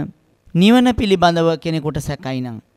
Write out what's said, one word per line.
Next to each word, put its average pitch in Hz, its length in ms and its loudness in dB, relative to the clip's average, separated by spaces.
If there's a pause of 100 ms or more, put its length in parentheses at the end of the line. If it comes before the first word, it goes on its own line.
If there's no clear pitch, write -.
(560)
නිවන 233 380 4
පිළිබඳව 175 560 2 (100)
කෙනෙකුට 156 400 -4
සැකයි 135 420 -8
නම්, 117 160 -10 (200)